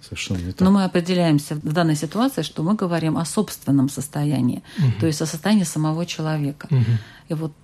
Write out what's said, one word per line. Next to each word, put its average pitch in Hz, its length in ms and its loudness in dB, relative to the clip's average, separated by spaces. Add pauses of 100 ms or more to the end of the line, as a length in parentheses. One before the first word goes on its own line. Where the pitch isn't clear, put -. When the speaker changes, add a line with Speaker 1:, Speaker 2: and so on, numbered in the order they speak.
Speaker 1:
совершенно - 380 -8
не 90 120 -6
так. - 100 -12
Speaker 2:
Но 185 100 6
мы 196 120 6
определяемся 170 720 2
в 151 180 -6
данной 165 220 2
ситуации, 190 460 -2
что - 200 -6
мы 175 140 2
говорим 165 420 0
о 165 80 -2
собственном 139 640 0
состоянии, 139 760 -2 (140)
Speaker 3:
Мгм. 135 220 4
Speaker 2:
то 165 80 2
есть 156 140 -2
о 160 40 0
состоянии 190 380 0
самого 156 420 -2
человека. 156 640 -4
Speaker 3:
Мгм. 120 280 4 (320)
Speaker 2:
И 170 60 -4
вот, 156 180 -6 (100)